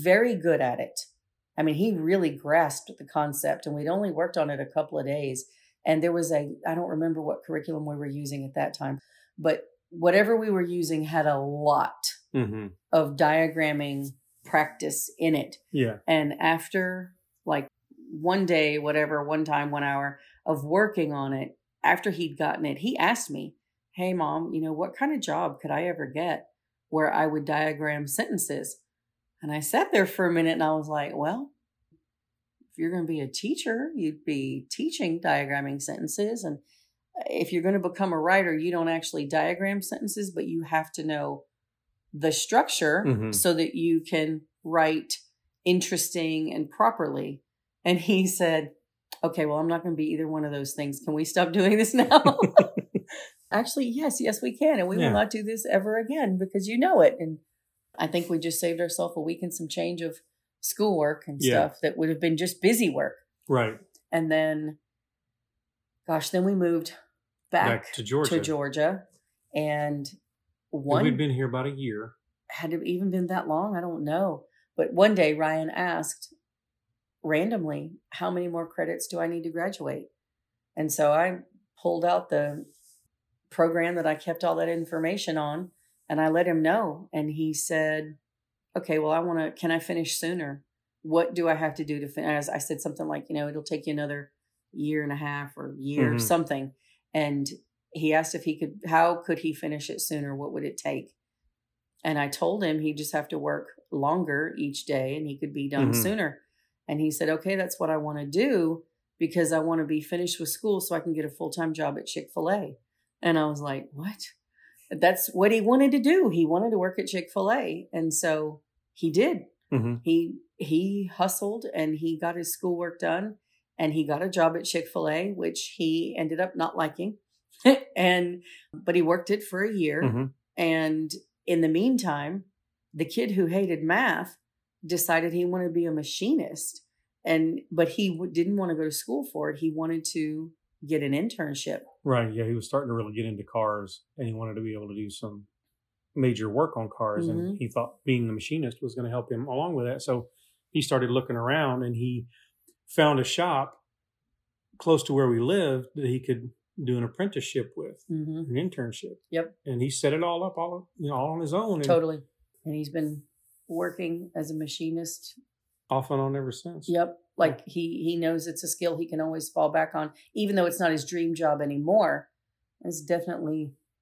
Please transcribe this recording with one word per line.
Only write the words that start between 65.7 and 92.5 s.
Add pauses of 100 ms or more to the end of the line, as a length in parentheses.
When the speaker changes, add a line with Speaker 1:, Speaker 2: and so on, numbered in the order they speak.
Speaker 1:
gosh,
then
we
moved (560)
back
Speaker 2:
Back
to
Georgia.
Speaker 1:
to
Georgia. (480)
And (640)
Speaker 2:
And
Speaker 1:
one
Speaker 2:
we'd
been
here
about
a
year. (360)
Speaker 1:
Had
it
even
been
that
long?
I
don't
know. (300)
But
one
day
Ryan
asked (880)
randomly, (180)
"How
many
more
credits
do
I
need
to
graduate?" (680)
And
so
I (400)
pulled
out
the (840)
program
that
I
kept
all
that
information
on, (380)
and
I
let
him
know.
And
he
said, (580)
"Okay,
well,
I
wanna,
can
I
finish
sooner? (380)
What
do
I
have
to
do
to
fin-?"
As
I